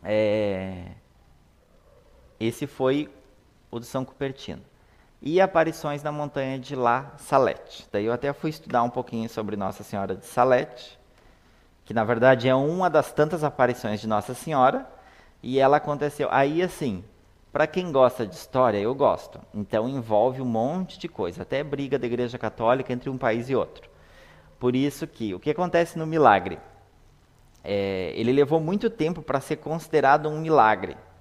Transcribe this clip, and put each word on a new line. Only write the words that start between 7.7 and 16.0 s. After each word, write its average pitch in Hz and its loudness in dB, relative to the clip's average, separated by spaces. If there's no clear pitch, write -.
Daí 104 -2
eu 113 -2
até 139 -4
fui 156 -6
estudar 120 -2
um 123 -2
pouquinho 117 -6
sobre 107 -8
Nossa 98 -6
Senhora 98 -6
de - -18
Salete, - 0
que - -12
na 110 2
verdade 120 4
é 131 4
uma 165 0
das 151 2
tantas 151 0
aparições 120 0
de 110 -8
Nossa 107 -2
Senhora, 135 2
e 127 -2
ela 135 6
aconteceu. 147 -4